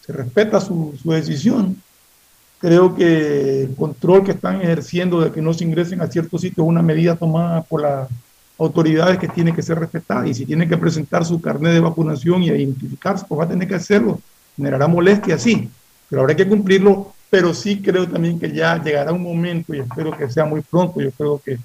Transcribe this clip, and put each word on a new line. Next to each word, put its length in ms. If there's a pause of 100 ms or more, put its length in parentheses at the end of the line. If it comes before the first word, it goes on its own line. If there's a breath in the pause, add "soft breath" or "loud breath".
Se 80
respeta 480
su, 400
su 120
decisión. 680 (760)
Creo 360
que 680
el 120
control 480
que 100
están 280
ejerciendo 600
de 120
que 100
no 100
se 120
ingresen 360
a 60
ciertos 340
sitios 240
es 40
una 140
medida 340
tomada 460
por 200
las 260 (500)
autoridades 600
que 100
tiene 240
que 100
ser 180
respetada. 480
Y 60
si 120
tiene 220
que 80
presentar 480
su 160
carnet 320
de 80
vacunación 640
y 60
identificarse, 800
pues 120
va 40
a 40
tener 180
que 80
hacerlo. 460 (360)
Generará 300
molestia, 520
sí, 300 (400)
pero 140
habrá 140
que 100
cumplirlo. 680 (180)
Pero 240
sí 280
creo 260
también 300
que 140
ya 280
llegará 320
un 100
momento, 520
y 60
espero 360
que 140
sea 140
muy 160
pronto, 400
yo 120
creo 300
que 220